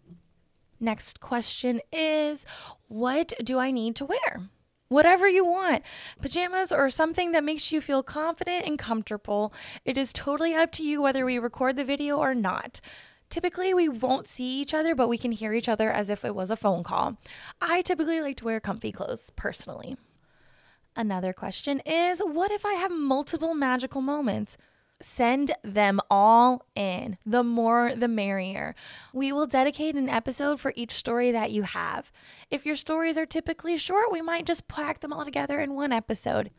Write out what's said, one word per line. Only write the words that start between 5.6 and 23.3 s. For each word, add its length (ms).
Pajamas 500
or 200
something 420
that 140
makes 260
you 80
feel 240
confident 600
and 120
comfortable. 760
It 120
is 140
totally 420
up 200
to 100
you 180
whether 220
we 160
record 380
the 80
video 320
or 180
not. 460
Typically, 440
we 140
won't 400
see 320
each 140
other, 200
but 140
we 100
can 140
hear 220
each 160
other 240
as 160
if 160
it 100
was 140
a 80
phone 260
call. 320
I 220
typically 360
like 180
to 80
wear 140
comfy 320
clothes, 460
personally. 580
Another 380
question 540
is, 340
"What 320
if 140
I 80
have 180
multiple 640